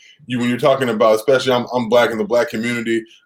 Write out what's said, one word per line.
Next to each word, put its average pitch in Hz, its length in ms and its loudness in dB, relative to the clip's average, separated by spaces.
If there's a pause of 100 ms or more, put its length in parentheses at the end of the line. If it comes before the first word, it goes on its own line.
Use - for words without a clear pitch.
(260)
You, 170 120 -4
when 120 120 -2
you're 120 80 -2
talking 135 320 0
about, 110 240 4
especially 127 380 2
I'm, 120 200 0
I'm 120 160 -2
black 117 220 2
in 110 80 -6
the 107 60 -2
black 117 260 0
community, 113 520 -4 (240)